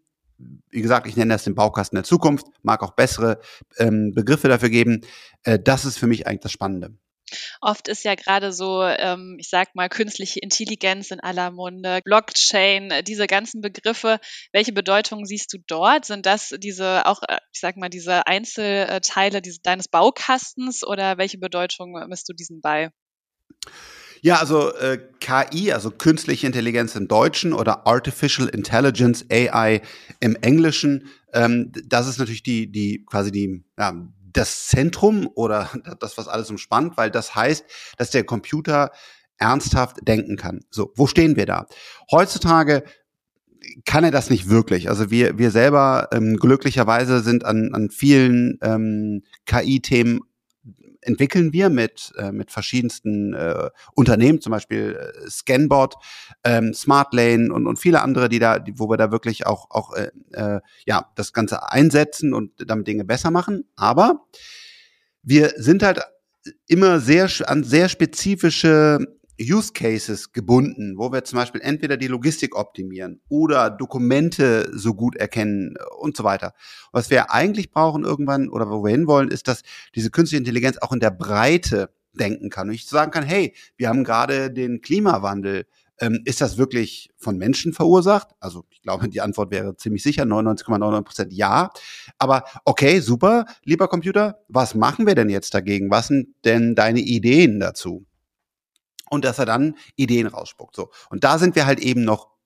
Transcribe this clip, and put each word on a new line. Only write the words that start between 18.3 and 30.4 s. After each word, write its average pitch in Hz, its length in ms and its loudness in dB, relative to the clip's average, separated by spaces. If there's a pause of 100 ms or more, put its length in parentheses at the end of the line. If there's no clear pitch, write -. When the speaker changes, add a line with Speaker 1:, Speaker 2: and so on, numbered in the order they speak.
Speaker 2:
diese, 175 220 -18
deines 180 260 -4
Baukastens 254 1000 -2
oder 190 300 -4
welche 190 220 -6
Bedeutung 180 600 -8 (100)
misst 180 200 -14
du 175 60 -16
diesen 165 260 -18
bei? 156 300 -2 (1300)
Speaker 1:
Ja, 170 160 4
also, 151 380 2
äh, 131 260 -4 (180)
K 131 340 0
I, 175 200 -2
also 110 180 -4
künstliche 151 560 0
Intelligenz 117 480 -2
im 98 140 -8
Deutschen 117 440 2
oder 110 340 -2
Artificial 131 640 0
Intelligence, 120 840 0
A 113 380 2
I 107 100 2 (400)
im 110 160 0
Englischen, 147 720 2 (240)